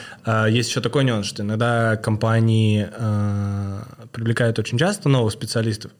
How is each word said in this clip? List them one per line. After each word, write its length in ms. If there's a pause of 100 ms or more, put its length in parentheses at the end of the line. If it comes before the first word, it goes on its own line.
(240)
а, 240
есть 220
еще 100
такой 240
нюанс, 220
что 160
иногда 540
компании, 920 (100)
а, 840 (300)
привлекают 460
очень 200
часто 300
новых 240
специалистов, 680